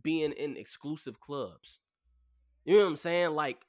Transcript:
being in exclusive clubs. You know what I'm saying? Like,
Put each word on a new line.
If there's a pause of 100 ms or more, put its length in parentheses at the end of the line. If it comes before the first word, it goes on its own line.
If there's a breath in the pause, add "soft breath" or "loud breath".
being
in
exclusive
clubs. (880)
You
know
what
I'm
saying?
Like,